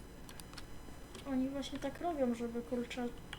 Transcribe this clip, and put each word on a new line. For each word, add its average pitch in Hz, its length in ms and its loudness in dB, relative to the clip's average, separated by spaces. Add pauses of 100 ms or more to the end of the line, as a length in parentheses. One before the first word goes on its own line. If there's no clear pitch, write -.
(1300)
Oni 262 180 6
właśnie 277 300 0
tak 269 220 -2
robią, 285 340 6
żeby, 233 260 0
kurczę, 240 460 0 (320)